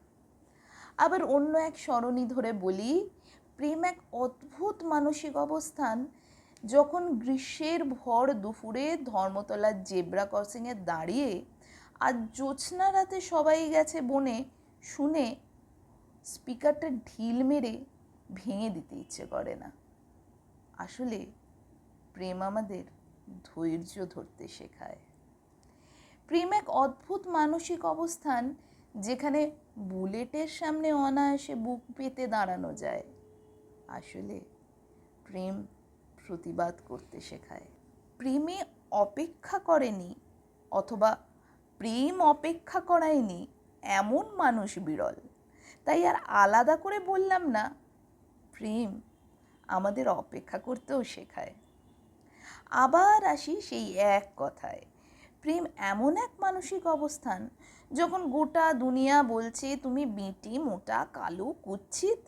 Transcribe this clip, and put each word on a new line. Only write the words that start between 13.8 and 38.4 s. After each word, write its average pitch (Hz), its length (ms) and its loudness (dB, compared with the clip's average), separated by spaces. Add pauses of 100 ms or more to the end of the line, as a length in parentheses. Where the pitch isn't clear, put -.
বনে 262 440 0 (380)
শুনে 285 540 0 (880)
স্পিকারটা 294 640 0
ঢিল 233 520 -2
মেরে 262 420 0 (500)
ভেঙে 202 360 -4
দিতে 165 260 -10
ইচ্ছে - 300 -14
করে - 300 -4
না। - 140 -16 (1080)
আসলে 220 480 -6 (880)
প্রেম 185 280 -6
আমাদের 196 420 -4 (600)
ধৈর্য 170 640 -6
ধরতে - 380 -16
শেখায়। - 480 -18 (1300)
প্রেম 349 260 2
এক 415 180 0
অদ্ভুত 311 560 0
মানসিক 330 580 0
অবস্থান, 311 680 -2 (420)
যেখানে 269 540 0 (280)
বুলেটের 208 680 -4
সামনে 311 440 -2
অনায়াসে 277 640 2
বুক 233 260 -4 (160)
পেতে 262 300 -6
দাঁড়ানো 185 480 0
যায়। - 300 -6 (840)
আসলে 190 520 -12 (840)
প্রেম 196 420 -8 (600)
প্রতিবাদ 170 480 -4 (140)
করতে 127 320 -14
শেখায়। - 460 -16 (520)
প্রেমে 302 460 -2 (260)